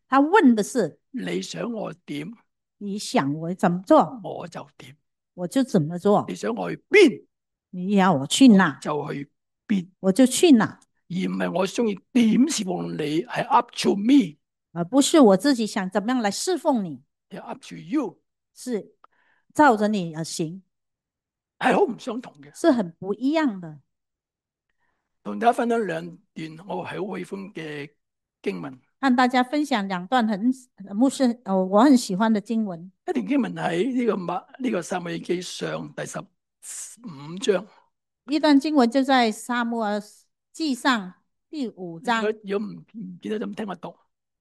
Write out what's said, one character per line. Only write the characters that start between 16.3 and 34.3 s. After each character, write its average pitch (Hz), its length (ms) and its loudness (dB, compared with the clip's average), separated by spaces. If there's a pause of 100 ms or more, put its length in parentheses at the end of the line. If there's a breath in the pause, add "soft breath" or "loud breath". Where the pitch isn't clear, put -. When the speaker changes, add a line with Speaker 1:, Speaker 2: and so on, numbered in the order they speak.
Speaker 1:
奉 262 260 0
你。 139 180 -10 (280)
Speaker 2:
係 - 120 -16
up - 240 -14
to 175 120 -16
you。 190 420 -6 (340)
Speaker 1:
是 220 400 -8 (600)
照 277 240 6
着 208 100 0
你 180 260 -4
而 156 80 -8
行。 170 400 -8 (1000)
Speaker 2:
係 - 140 2
好 403 100 2
唔 240 140 -2
相 220 220 -10
同 - 220 -16
嘅。 147 120 -20
Speaker 1:
是 330 200 2
很 196 260 -4
不 190 140 -6
一 254 180 -4
样 277 300 -2
的。 156 180 -16 (1400)
Speaker 2:
同 208 160 -8
大 226 80 0
家 247 60 6
分 240 160 -2
享 226 180 0
兩 170 180 -6
段 160 520 -16 (100)
我 180 180 -8
係 165 220 -8
好 190 100 -10
喜 180 60 -8
歡 196 300 -14
嘅 151 380 -12 (500)
經 185 200 -6
文。 135 180 -14 (200)
Speaker 1:
和 262 160 2
大 254 120 4
家 254 160 2
分 294 220 -4
享 208 220 -2
两 180 180 -4
段 226 220 2
很， 220 240 0 (440)
牧 254 140 2
师， 240 360 0
呃， 190 200 0
我 202 160 4
很 269 160 8
喜 208 180 -4
欢 220 160 2
的 214 80 0
经 226 240 -4
文。 180 280 -10 (160)
Speaker 2:
一 359 60 -2
段 208 140 -4
經 269 140 0
文 185 140 -4
喺 165 360 -2
呢 247 140 -2
個 202 80 2
馬-， 175 320 -6 (140)